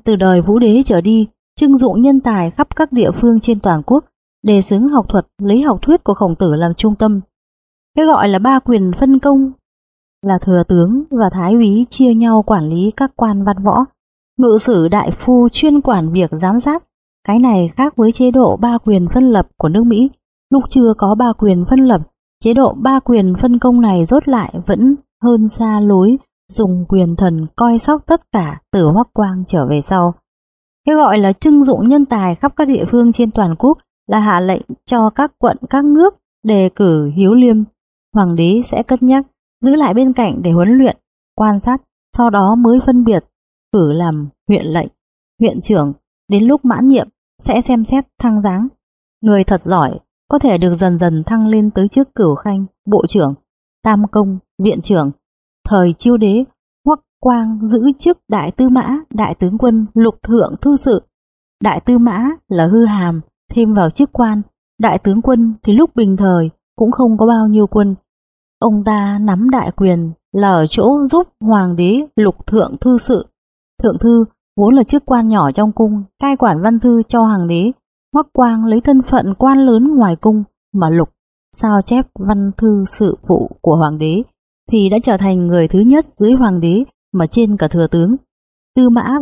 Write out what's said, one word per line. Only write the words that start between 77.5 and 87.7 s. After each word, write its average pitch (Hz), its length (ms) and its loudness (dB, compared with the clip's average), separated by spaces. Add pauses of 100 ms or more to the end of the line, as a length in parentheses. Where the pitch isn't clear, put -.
Hoắc 294 180 0
Quang 226 320 0
lấy 226 160 0
thân 262 220 2
phận 214 320 -2
quan 269 240 2
lớn 262 380 2
ngoài 196 200 2
cung 214 280 0 (300)
mà 175 160 0
lục 165 180 0 (440)
sao 208 300 0
chép 254 320 -2
văn 196 420 -2
thư 208 280 0
sự - 320 -4 (120)
vụ - 220 0 (100)
của 156 160 0
hoàng 156 220 -2
đế, 160 240 -2 (480)
thì 208 180 2
đã 208 140 0
trở 226 140 0
thành 185 300 0
người 170 220 0
thứ 185 120 2
nhất 277 240 2
dưới 208 280 -2
hoàng 220 280 0
đế 175 240 0 (280)
mà 175 140 -2
trên 208 300 -2
cả 160 120 -2
thừa 170 180 0